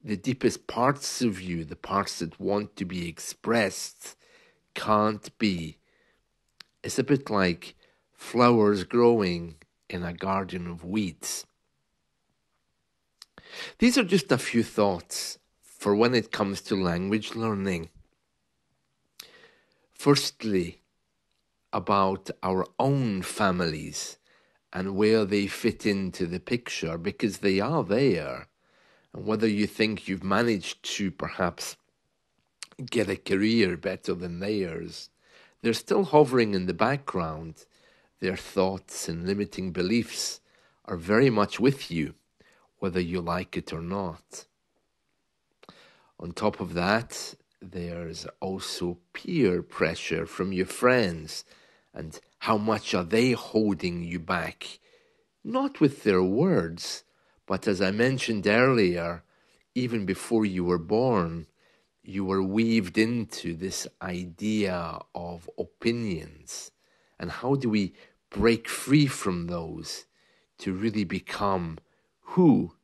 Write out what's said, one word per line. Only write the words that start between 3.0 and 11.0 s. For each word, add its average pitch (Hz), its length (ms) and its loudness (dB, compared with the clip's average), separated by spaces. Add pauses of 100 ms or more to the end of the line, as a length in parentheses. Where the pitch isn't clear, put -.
expressed, - 1080 -4 (580)
can't 107 640 0
be. 85 400 -2 (1040)
It's 123 180 -4
a 135 120 0
bit 139 160 2
like 92 460 2 (380)
flowers 110 720 4
growing 92 720 4 (320)
in 90 160 -6
a 87 80 -4
garden 92 560 -4
of 85 160 -10
weeds. 95 640 -4 (2250)